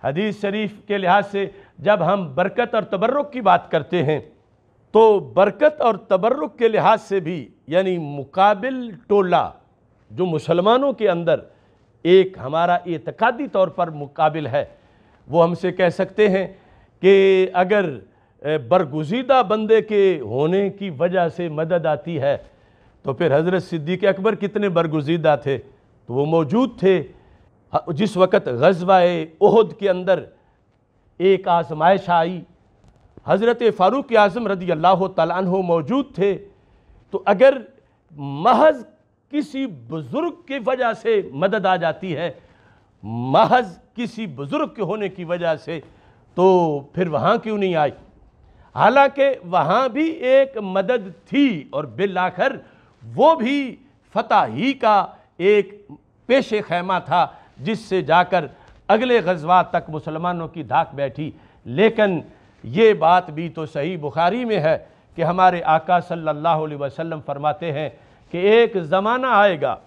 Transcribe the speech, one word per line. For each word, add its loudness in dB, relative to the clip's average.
हदीस -4
शरीफ -6
के -2
लिहाज 2
से -6
जब 2
हम 0
बरकत -2
और 0
तबर्रुक -2
की -10
बात 2
करते -2
हैं, -2
तो 6
बरकत 2
और 2
तबर्रुक 0
के 4
लिहाज 2
से -4
भी, -8
यानी 0
मुकाबिल -2
टोला 2
जो -4
मुसलमानों 0
के -2
अंदर 0
एक 4
हमारा 0
एतकादी -4
तौर 0
पर -4
मुकाबिल -2
है, -4
वो 2
हमसे 0
कह 2
सकते 0
हैं 0
कि 6
अगर, 0
ए, -2
बरगुजीदा 0
बंदे 2
के 2
होने -2
की -10
वजह 0
से -8
मदद -2
आती -4
है, -4
तो -4
फिर 0
हज़रत 2
सिद्दीक़ -4
अकबर 0
कितने -4
बरगुजीदा 0
थे, -4
तो -18
वो 0
मौजूद 0
थे। 4
ह-, -4
जिस -2
वक़्त 2
ग़ज़वा-ए 2
उहद 4
के -4
अंदर -2
एक 2
आजमाइश 0
आई, 0
हज़रत 2
फ़ारूक 0
आज़म 2
रज़ी -4
अल्लाह 2
तआला -2
अन्हु -2
मौजूद -2
थे, 0
तो -14
अगर 4
महज 2
किसी -6
बुज़ुर्ग -8
की -8
वजह -2
से -2
मदद -2
आ 2
जाती -4
है, -6
महज 0
किसी -10
बुज़ुर्ग -6
के -8
होने -6
की -14
वजह -4
से, -12
तो 2
फिर -2
वहाँ 0
क्यों -6
नहीं -2
आई? 0
हालांकि 4
वहाँ 0
भी -2
एक 2
मदद -2
थी 0
और -4
बिलाखिर -4
वो 2
भी -4
फतह 2
ही -4
का 0
एक 0
पेश 2
खैमा -4
था, -2
जिससे -4
जाकर 0
अगले 2
ग़ज़वा 2
तक -4
मुसलमानों -6
की -12
धाक -2
बैठी। -6
लेकिन 0
ये 4
बात 2
भी -10
तो -10
सही -6
बुखारी -2
में -2
है 0
कि -4
हमारे 2
आका 2
सल्लल्लाहु -4
अलैहि -10
वसल्लम -8
फरमाते -6
हैं -6
कि -6
एक 4
ज़माना -2
आएगा 2